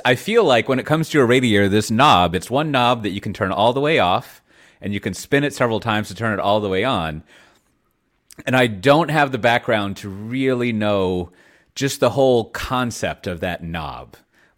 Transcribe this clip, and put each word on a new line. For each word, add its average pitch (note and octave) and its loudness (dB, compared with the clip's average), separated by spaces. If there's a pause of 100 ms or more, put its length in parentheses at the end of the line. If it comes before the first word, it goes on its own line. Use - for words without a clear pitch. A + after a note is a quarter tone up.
I B2 4
feel A3 2
like B2 4
when C3 0
it - -4
comes D#3 0
to D3+ 2
a A#2+ 6
radiator, A2+ 4
this G#2 2
knob, G#2+ 4
it's F2+ -8
one D3+ 0
knob B2 2
that G2+ -4
you F#2+ -6
can G2+ -6
turn F#2+ -4
all A2 2
the C3+ -4
way D3+ 0
off, G2 -2 (360)
and G2+ -6
you G2+ -4
can G2 -6
spin - -2
it C#3+ -4
several A#2 0
times G#2+ -2
to F#2 -14
turn A2 -2
it F#2+ -2
all G#2 2
the G#2 -2
way F#2+ 0
on. E2 -4 (1200)
And B2+ 0
I B2+ 4
don't C#3 2
have D3 0
the C3 -4
background G#2+ 0
to G2+ -14
really A#2+ -2
know F#2+ -2 (420)
just C3+ -4
the D#3 2
whole B2 0
concept A#2 -6
of F2 -8
that F2 -6
knob. D#2+ -12 (420)